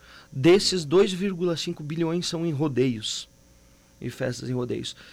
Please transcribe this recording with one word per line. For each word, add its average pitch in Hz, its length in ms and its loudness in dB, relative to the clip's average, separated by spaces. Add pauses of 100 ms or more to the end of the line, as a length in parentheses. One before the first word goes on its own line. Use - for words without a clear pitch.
(320)
Desses, 170 540 4
dois 185 260 4
vírgula 180 460 -2
cinco 170 260 -6
bilhões 165 420 -2
são 165 200 -4
em 170 60 0
rodeios 131 760 0 (720)
e 123 80 -8
festas 127 400 -6
em 131 40 -4
rodeios. 123 420 -4 (180)